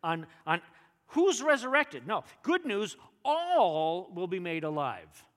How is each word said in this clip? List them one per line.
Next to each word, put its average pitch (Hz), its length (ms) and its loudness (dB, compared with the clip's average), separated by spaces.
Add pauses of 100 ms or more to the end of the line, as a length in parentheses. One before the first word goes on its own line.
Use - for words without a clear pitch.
on, 165 240 -2 (200)
on 165 160 0 (460)
who's 311 340 2
resurrected. 254 640 0
No, 196 180 -4 (180)
good 349 220 0
news, 208 320 -4 (260)
all 185 920 2
will 180 120 -4
be 180 140 -6
made 165 240 -4
alive. 123 600 -6 (100)